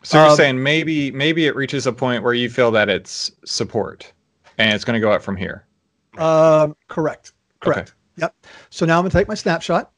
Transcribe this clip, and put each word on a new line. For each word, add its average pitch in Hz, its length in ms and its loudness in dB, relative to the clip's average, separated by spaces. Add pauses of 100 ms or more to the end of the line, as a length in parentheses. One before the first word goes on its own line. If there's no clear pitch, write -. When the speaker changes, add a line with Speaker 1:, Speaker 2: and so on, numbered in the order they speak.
Speaker 1:
So - 160 2
you're 156 100 8
Speaker 2:
Um, 151 80 6
Speaker 1:
saying 131 260 2
maybe, 151 480 -2
maybe 156 340 -2
it 135 120 0
reaches 135 300 -4
a 123 40 0
point 123 320 -4
where 120 100 0
you 120 160 -2
feel 120 220 2
that 107 160 2
it's - 440 -6 (140)
support - 680 -8 (440)
and 110 160 4
it's 101 120 -4
gonna 117 160 -2
go 107 100 2
up 101 100 2
from 98 140 -6
here. 85 300 -10 (520)
Speaker 2:
Um, 156 560 4 (140)
correct. - 460 -8 (320)
Speaker 1:
Okay. - 80 0
Speaker 2:
Correct. 95 200 -8 (220)
Yep. 165 180 -6 (360)
So - 160 -4
now 165 120 2
I'm 180 60 0
gonna 185 80 -2
take 180 160 2
my 214 80 -6
snapshot 180 640 -4